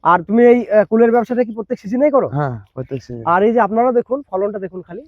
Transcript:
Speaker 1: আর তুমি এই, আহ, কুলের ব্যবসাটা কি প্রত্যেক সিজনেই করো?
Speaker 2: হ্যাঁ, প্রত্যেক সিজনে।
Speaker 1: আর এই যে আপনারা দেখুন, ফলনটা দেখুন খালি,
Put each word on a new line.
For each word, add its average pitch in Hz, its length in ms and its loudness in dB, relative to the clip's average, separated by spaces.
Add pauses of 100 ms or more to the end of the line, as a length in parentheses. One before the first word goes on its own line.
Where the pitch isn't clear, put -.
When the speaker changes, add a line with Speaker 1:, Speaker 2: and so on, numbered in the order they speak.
Speaker 1:
আর 170 200 2
তুমি 226 220 2
এই, 240 260 4
আহ, 208 120 4
কুলের 226 280 2
ব্যবসাটা 240 320 -2
কি 226 100 -6
প্রত্যেক 233 260 -10
সিজনেই 254 320 0
করো? 233 160 2
Speaker 2:
হ্যাঁ, 127 320 -4 (140)
প্রত্যেক 127 300 -10
সিজনে। 120 220 -14
Speaker 1:
আর 175 180 2
এই 226 100 2
যে 240 60 2
আপনারা 226 320 0
দেখুন, 240 380 -2
ফলনটা 202 300 -4
দেখুন 185 220 -12
খালি, 175 260 -16